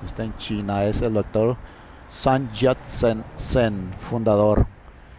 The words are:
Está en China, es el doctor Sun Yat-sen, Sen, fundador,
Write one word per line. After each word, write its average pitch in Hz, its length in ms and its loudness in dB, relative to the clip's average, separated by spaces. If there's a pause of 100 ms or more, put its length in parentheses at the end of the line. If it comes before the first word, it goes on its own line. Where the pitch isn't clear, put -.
Está - 200 -8
en 107 100 -8
China, 101 480 -2
es 104 180 0
el 117 120 0
doctor 110 420 0 (540)
Sun 131 420 0
Yat-sen, 117 720 0 (140)
Sen, 104 520 0 (200)
fundador, 107 580 4 (520)